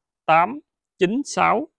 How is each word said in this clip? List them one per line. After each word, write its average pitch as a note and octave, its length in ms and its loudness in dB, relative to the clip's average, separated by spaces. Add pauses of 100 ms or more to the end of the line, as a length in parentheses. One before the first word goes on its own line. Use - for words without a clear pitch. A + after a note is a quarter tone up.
(260)
tám F3+ 340 2 (380)
chín G#3 280 0
sáu. F#3 420 -2 (120)